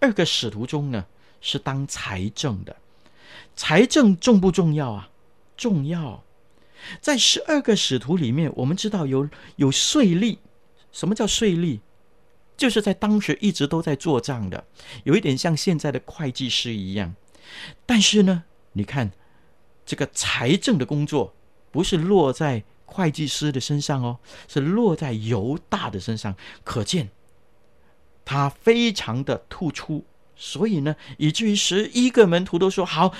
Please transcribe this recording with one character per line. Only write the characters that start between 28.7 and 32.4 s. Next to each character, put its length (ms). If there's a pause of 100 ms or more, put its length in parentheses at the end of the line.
常 320
的 240
突 240
出， 320 (320)
所 320
以 120
呢， 140 (240)
以 140
至 180
于 60
十 360
一 160
个 180
门 180